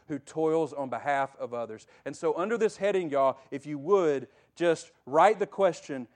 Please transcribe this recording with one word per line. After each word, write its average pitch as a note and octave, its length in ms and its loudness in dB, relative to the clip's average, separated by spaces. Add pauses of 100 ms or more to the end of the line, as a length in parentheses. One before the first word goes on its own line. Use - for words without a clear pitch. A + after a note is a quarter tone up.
who D3 100 -6
toils D#3+ 560 -2
on C#3 160 -8
behalf C3+ 480 -2
of A#2+ 160 -8
others. A2 320 -8 (200)
And C#3+ 100 -8
so D#3 200 0
under G#3+ 220 -2
this G#3 200 0
heading, F#3+ 340 -2
y'all, C3+ 260 2 (140)
if C#3 160 -10
you D3+ 100 -8
would, D3 500 2 (280)
just E3 360 0 (140)
write F3+ 340 6
the G3+ 60 0
question, D#3 720 -2